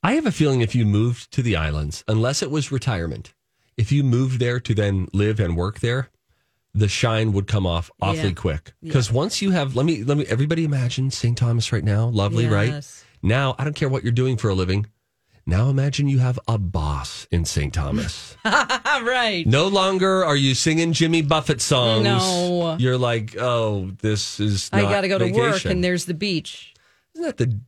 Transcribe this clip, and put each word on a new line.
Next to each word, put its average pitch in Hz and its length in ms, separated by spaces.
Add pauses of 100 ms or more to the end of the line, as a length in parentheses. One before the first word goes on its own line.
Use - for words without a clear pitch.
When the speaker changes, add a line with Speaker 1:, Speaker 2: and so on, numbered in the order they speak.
Speaker 1:
I 202 120
have 311 120
a 196 60
feeling 139 300
if 107 120
you 120 100
moved 107 480
to 135 100
the 117 140
islands, 76 520
unless 113 340
it 147 80
was 147 220
retirement, 85 600 (420)
if 117 160
you 143 100
moved 131 380
there 123 180
to 113 160
then 98 380
live 104 260
and 87 180
work 90 240
there, 123 300 (640)
the 104 140
shine 110 440
would 98 140
come 98 200
off 85 240 (100)
awfully 101 300
Speaker 2:
Yeah. 87 40
Speaker 1:
quick. - 380 (100)
Speaker 2:
Yeah. 160 100
Speaker 1:
'Cause 120 200
once 147 280
you 196 120
have, 139 240
let 131 100
me, 156 160
let 143 160
me, 147 80
everybody 151 380
imagine 131 460
Saint 120 280
Thomas 117 340
right 110 120
now, 107 240
lovely, 110 380
right? 104 240
Speaker 2:
Yes. - 340 (180)
Speaker 1:
Now, 131 360
I 135 60
don't 147 120
care 147 120
what 131 140
you're 120 80
doing 127 260
for 110 120
a 98 60
living. 92 320 (600)
Now 104 240
imagine 139 380
you 139 100
have 127 200 (100)
a 113 100
boss 76 720
in 85 140
Saint 71 300
Thomas. - 680
Speaker 2:
<laughs> - 40
Right. 240 1000
Speaker 1:
No 143 220
longer 190 560
are 147 120
you 135 180
singing 165 380
Jimmy 165 300
Buffett 147 380
songs. 113 440
Speaker 2:
No. 175 760
Speaker 1:
You're 127 200
like, 117 400
"Oh, 110 520 (100)
this 107 380
is 104 340
Speaker 2:
I - 100
Speaker 1:
not - 80
Speaker 2:
gotta 196 180
go 190 100
to 185 140
work 226 220
Speaker 1:
vacation." 180 180
Speaker 2:
and 180 120
there's 180 200
the 180 100
beach. 175 600 (400)
Speaker 1:
Isn't 330 120
that 277 120
the 113 300